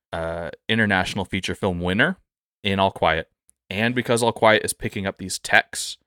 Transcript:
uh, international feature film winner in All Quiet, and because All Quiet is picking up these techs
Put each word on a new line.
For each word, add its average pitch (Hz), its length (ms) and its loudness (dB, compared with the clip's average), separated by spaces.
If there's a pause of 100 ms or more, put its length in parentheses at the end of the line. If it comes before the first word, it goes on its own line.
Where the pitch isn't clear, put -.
(140)
uh, 85 380 -6 (180)
international 101 560 2
feature 95 300 -6
film 90 260 -4
winner 113 360 0 (460)
in 98 160 0
All 95 120 2
Quiet, 80 380 0 (400)
and 113 260 -2
because 120 260 0
All 117 100 2
Quiet 110 320 4
is - 100 -4
picking 101 340 -8
up 98 100 -6
these 92 220 -8
techs - 680 0